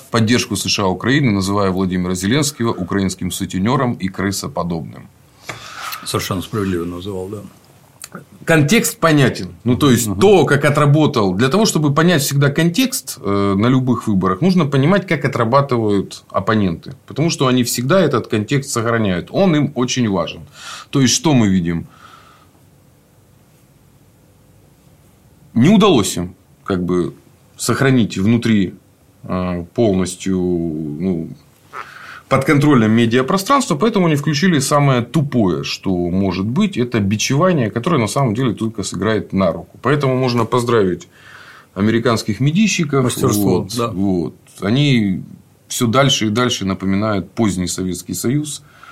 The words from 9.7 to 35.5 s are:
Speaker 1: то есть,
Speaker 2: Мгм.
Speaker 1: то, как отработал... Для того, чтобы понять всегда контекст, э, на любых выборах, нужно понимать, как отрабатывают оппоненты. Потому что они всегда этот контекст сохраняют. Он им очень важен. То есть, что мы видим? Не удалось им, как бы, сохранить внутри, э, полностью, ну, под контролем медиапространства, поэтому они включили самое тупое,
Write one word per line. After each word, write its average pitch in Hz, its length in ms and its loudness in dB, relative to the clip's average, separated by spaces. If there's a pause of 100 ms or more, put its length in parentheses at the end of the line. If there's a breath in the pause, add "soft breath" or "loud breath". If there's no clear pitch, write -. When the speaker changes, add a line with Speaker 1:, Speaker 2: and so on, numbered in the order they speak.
Speaker 1:
то 139 160 2
есть, 117 160 2
Speaker 2:
Мгм. 95 140 -4
Speaker 1:
то, 185 240 6
как 143 200 2
отработал... 143 680 2
Для 123 160 2
того, 202 160 2
чтобы 151 280 0
понять 160 280 4
всегда 139 280 0
контекст, 170 720 -2
э, 101 360 0
на 110 100 2
любых 123 400 0
выборах, 92 340 0
нужно 175 240 4
понимать, 156 400 2
как 180 200 -4
отрабатывают 117 1040 0
оппоненты. 98 640 -2 (120)
Потому 160 240 -2
что 135 180 0
они 123 160 2
всегда 135 360 0
этот 139 280 0
контекст 127 440 -2
сохраняют. 110 600 -2
Он 185 240 2
им 147 200 0
очень 123 340 -2
важен. 85 300 -4 (500 loud breath)
То 139 120 2
есть, 123 120 4
что 156 200 0
мы 110 160 4
видим? 85 360 -2 (3750 loud breath)
Не 123 160 6
удалось 190 480 4
им, 90 160 -8 (300)
как 90 200 -2
бы, 87 300 -2 (440)
сохранить 123 600 2
внутри, 110 560 2 (500)
э, 90 420 -4 (100)
полностью, 95 640 0
ну, 82 880 -2 (1040 loud breath)
под 120 160 2
контролем 143 460 4
медиапространства, 135 840 2
поэтому 202 300 0
они 156 100 2
включили 151 440 0
самое 139 420 2
тупое, 120 640 0